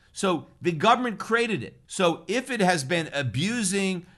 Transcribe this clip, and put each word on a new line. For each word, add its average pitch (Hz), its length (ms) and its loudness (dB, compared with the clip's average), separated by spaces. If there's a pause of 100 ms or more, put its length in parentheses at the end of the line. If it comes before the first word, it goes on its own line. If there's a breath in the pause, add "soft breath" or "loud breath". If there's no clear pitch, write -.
(120 soft breath)
So 185 360 -2 (140)
the 175 120 2
government 226 460 2
created 226 440 0
it. - 240 -14
So 170 400 0
if 254 240 -2
it 240 80 -2
has 180 240 2
been 160 300 -2
abusing 185 920 -2 (120 soft breath)